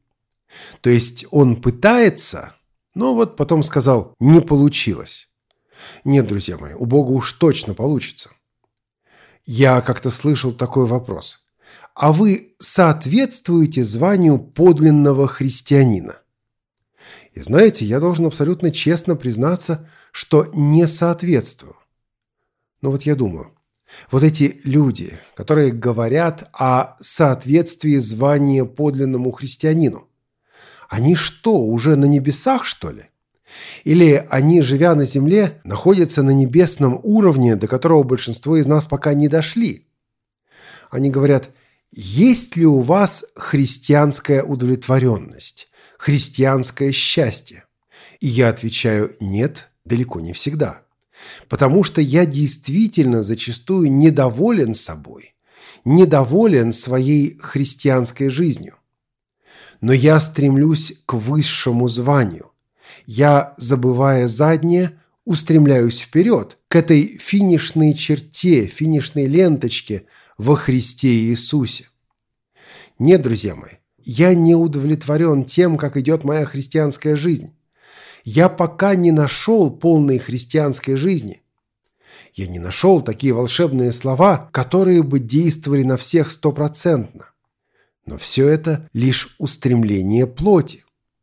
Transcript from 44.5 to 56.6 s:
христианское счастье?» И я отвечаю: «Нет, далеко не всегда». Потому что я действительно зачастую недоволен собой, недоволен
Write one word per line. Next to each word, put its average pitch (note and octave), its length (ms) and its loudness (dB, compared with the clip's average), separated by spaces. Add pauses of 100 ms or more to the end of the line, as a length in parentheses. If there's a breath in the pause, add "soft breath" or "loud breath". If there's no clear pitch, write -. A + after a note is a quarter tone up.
христианское C3+ 920 -2
счастье?» - 760 -4 (540 soft breath)
И - 80 -6
я A#2+ 220 2
отвечаю: A2 680 -4
«Нет, G#2+ 500 -6 (160)
далеко A#2+ 340 -4
не E2 140 -12
всегда». C#3+ 480 -6 (680 loud breath)
Потому D3 340 2
что - 180 -2
я D3+ 240 2
действительно C#3+ 960 -2
зачастую B2+ 680 -2
недоволен C#3 840 2
собой, - 580 -10 (500 soft breath)
недоволен D3 880 4